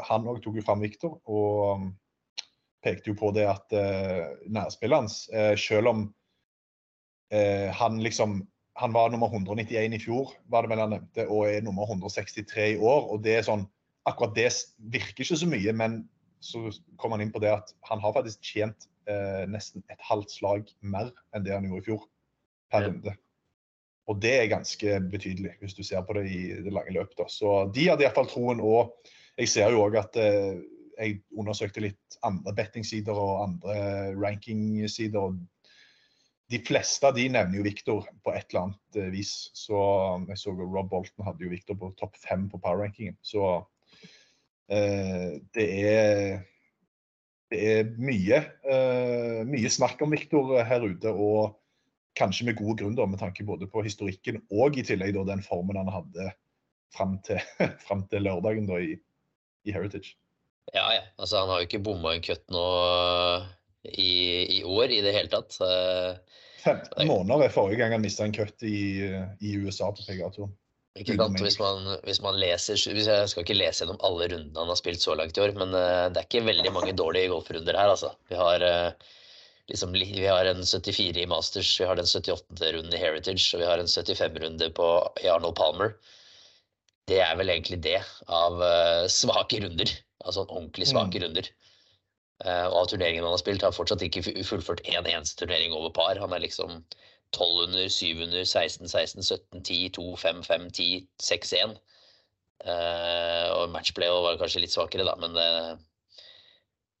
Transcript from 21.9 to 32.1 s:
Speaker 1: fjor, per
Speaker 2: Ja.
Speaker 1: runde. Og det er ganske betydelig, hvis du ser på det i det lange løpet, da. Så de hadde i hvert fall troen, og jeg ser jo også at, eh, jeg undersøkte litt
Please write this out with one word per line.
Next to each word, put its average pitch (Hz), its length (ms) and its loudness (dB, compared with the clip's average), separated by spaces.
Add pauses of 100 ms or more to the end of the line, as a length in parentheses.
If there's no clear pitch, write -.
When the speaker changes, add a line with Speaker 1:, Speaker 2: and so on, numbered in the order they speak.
Speaker 1:
fjor, 107 160 -4 (640)
per 107 100 4
Speaker 2:
Ja. 101 80 -2
Speaker 1:
runde. 90 240 -6 (960)
Og 104 120 -2
det 113 140 2
er 117 180 4
ganske 101 460 -2 (140)
betydelig, 95 500 -6
hvis 98 160 -12
du 101 60 -12
ser 95 200 -4
på 104 120 -8
det 101 120 -2
i 90 140 -6 (220)
det 98 100 -6
lange 92 180 -4
løpet, 87 240 -2
da. - 140 -4
Så 98 420 2
de 135 160 2
hadde 147 160 6
i 135 40 6
hvert 135 80 2
fall 135 120 4
troen, 120 320 -2
og 113 380 4 (400)
jeg 120 100 0
ser 110 240 4
jo 107 140 6
også 107 160 2
at, 98 160 -6
eh, 101 400 4 (400)
jeg 107 240 -4 (160)
undersøkte 104 440 -4
litt - 420 -8